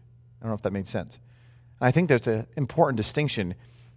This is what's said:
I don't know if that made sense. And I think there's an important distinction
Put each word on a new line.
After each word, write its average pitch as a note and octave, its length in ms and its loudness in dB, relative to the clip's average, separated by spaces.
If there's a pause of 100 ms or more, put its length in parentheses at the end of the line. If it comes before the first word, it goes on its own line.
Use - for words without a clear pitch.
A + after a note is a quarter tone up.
(400)
I - 40 -14
don't A2+ 60 -6
know G#2+ 60 -4
if - 60 -8
that G2 100 -2
made G2 160 -4
sense. - 320 -8 (580)
And B2 80 2
I B2+ 60 4
think E3 160 2
there's B2 180 4
an A2 300 0
important C#3 400 2
distinction G#2+ 580 -2 (420)